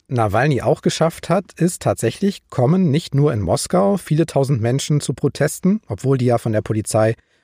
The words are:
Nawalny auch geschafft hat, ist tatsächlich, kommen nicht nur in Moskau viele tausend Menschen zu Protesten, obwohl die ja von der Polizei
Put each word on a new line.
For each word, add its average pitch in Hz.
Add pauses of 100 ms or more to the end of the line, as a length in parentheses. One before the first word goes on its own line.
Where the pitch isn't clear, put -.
Nawalny 113
auch 135
geschafft -
hat, 175
ist 175
tatsächlich, -
kommen 160
nicht 143
nur 143
in 107
Moskau 180
viele 160
tausend 135
Menschen 139
zu -
Protesten, 156
obwohl 131
die 123
ja 120
von 117
der 107
Polizei 110 (300)